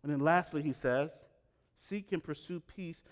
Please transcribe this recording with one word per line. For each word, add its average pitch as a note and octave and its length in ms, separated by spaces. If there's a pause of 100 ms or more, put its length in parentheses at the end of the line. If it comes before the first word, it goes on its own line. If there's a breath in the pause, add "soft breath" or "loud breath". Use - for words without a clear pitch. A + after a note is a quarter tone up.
And C#3+ 80
then C#3+ 120
lastly, D#3+ 400
he D3 100
says, C3+ 400 (640)
"Seek G3 360
and E3 100
pursue D#3+ 380
peace - 500